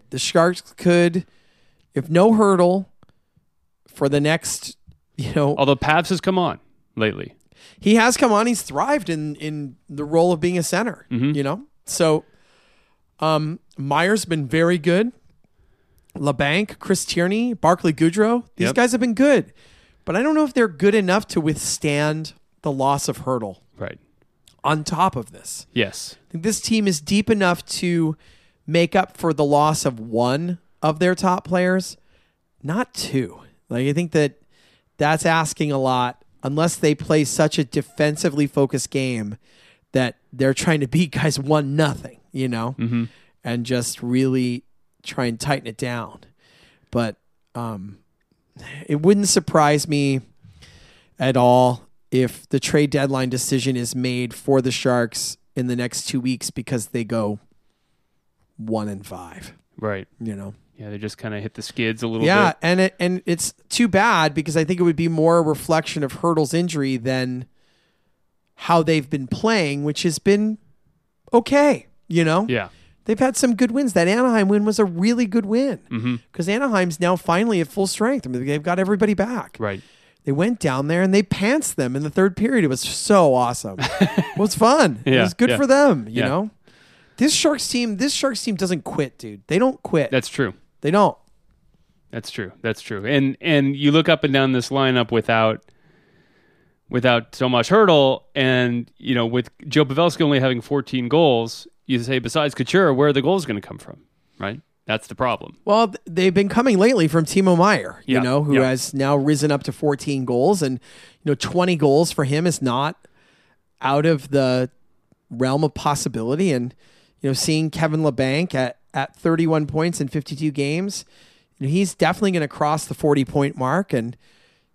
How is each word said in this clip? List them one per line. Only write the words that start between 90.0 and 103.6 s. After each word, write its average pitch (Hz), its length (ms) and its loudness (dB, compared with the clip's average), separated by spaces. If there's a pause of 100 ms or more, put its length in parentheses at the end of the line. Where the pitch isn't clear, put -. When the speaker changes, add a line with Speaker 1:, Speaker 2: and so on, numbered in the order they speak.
Speaker 2:
That's 127 200 0
true. 113 240 -2 (280)
Speaker 1:
They 147 100 -2
don't. 190 240 4 (960)
Speaker 2:
That's 113 200 -10
true. 98 200 -8 (100)
That's 113 200 -4
true. 101 240 -10
And, 135 360 0
and 139 340 2
you 143 160 2
look 160 180 4
up 160 140 2
and 143 100 0
down 135 200 2
this 123 160 -2
lineup 131 420 0
without, 113 500 2 (1300)
without 120 420 2
Tomas 127 380 0
Hertl 160 540 4 (120)
and, 123 600 0
you - 180 -2
know, 120 100 0
with 120 240 -2 (180)
Joe 147 180 2
Pavelski 151 360 0
only 147 180 2
having 127 220 0
fourteen 131 460 -4
goals, 123 600 2 (180)
you 127 160 0
say, 127 180 -2
besides 143 360 -2
Couture, 165 380 2
where 143 160 4
are 143 40 2
the 139 80 0
goals 165 240 0
gonna 104 160 -6